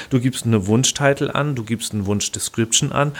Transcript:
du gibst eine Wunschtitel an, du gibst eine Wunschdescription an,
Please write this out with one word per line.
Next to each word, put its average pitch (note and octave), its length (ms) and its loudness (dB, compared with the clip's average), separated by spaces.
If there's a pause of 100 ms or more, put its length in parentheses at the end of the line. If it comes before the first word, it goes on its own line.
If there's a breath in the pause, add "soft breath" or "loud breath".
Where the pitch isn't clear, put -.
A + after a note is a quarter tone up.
du C3 100 2
gibst B2 280 0
eine A2 180 4
Wunschtitel C#3 680 2
an, C#3+ 220 -2
du A#2+ 100 -4
gibst A2 300 -6
eine G2+ 140 -2
Wunschdescription - 840 -2
an, C#3+ 280 2